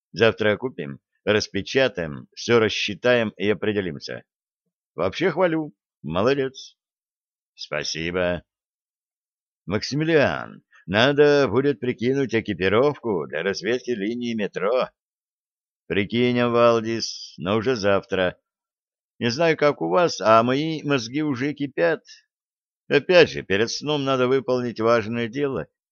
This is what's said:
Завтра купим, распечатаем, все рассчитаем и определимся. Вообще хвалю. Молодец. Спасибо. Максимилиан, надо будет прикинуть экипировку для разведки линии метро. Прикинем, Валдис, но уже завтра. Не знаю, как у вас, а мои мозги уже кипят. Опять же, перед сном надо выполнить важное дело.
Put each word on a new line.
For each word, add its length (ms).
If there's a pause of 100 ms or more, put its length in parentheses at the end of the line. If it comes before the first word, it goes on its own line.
(120)
Завтра 440
купим, 440 (240)
распечатаем, 1120
все 240
рассчитаем 800
и 140
определимся. 720 (680)
Вообще 360
хвалю. 440 (280)
Молодец. 720 (800)
Спасибо. 880 (1200)
Максимилиан, 960 (240)
надо 600
будет 320
прикинуть 540
экипировку 920
для 160
разведки 480
линии 420
метро. 560 (960)
Прикинем, 640
Валдис, 840
но 200
уже 200
завтра. 640 (800)
Не 120
знаю, 280
как 240
у 60
вас, 340
а 200
мои 400
мозги 400
уже 300
кипят. 520 (840)
Опять 420
же, 120
перед 280
сном 340
надо 240
выполнить 520
важное 480
дело. 380 (260)